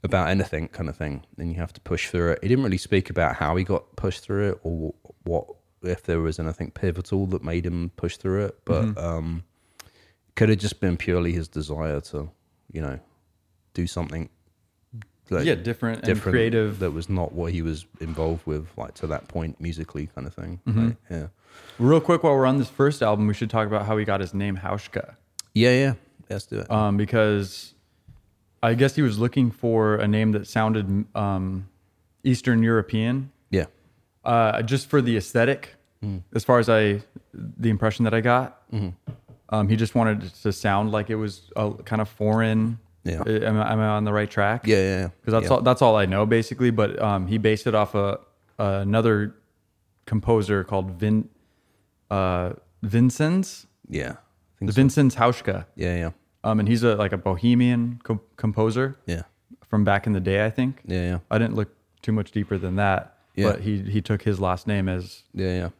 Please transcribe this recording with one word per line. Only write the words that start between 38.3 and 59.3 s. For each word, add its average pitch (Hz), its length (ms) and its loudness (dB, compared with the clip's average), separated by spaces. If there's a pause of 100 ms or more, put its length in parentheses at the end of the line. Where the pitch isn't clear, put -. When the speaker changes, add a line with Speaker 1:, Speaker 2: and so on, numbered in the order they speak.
Speaker 1:
Mm-hmm. 104 180 -4 (600)
Speaker 2:
um, 107 180 0
he 110 80 4
just 107 180 0
wanted 110 300 2
it 90 100 -12 (100)
to 101 100 0
sound 104 380 0
like 107 180 -2
it 110 60 -2
was 104 420 -8
a 107 140 0 (120)
kind 110 180 -2
of 104 60 -2
foreign. 110 720 0 (240)
Speaker 1:
Yeah. 82 220 -4
Speaker 2:
I, 110 40 -2
am, 107 280 0
I, 107 160 0
am 110 60 0
I 110 80 2
on 107 180 0
the 104 80 -2
right 104 160 0
track? 107 360 -2
Speaker 1:
Yeah, 107 120 6
yeah, 95 220 2
yeah. 92 80 -2 (180)
Speaker 2:
'Cause 110 80 -2
that's 113 120 2
Speaker 1:
Yeah. - 60 0
Speaker 2:
all, 127 100 4
that's 127 200 4
all 113 160 6
I 101 80 4
know 98 200 2
basically. 117 460 2
But, 110 300 0
um, 101 260 0
he 110 100 0
based 110 300 0
it 110 80 0
off 104 180 2
a, 101 260 0 (380)
another 104 800 2 (720)
composer 104 580 2
called 95 280 -4
Vin-, 107 360 0 (840)
uh, 92 440 0 (300)
Vincenz? 127 840 0 (240)
Speaker 1:
Yeah, 67 220 -6
I - 480 -20
think 104 120 -2
Speaker 2:
The - 20 -2
Speaker 1:
so. 131 80 6
Speaker 2:
Vincenz 135 340 6
Hauschka. 110 500 0 (100)
Speaker 1:
Yeah, 87 220 -2
yeah. 82 140 -4 (320)
Speaker 2:
Um, 110 160 2
and 104 80 2
he's 117 160 4
a, 113 120 4
like, 101 180 0
a 95 40 -2
Bohemian 120 840 2
co-, 107 180 -4 (140)
composer 113 720 0
Speaker 1:
Yeah. 85 180 -4 (440)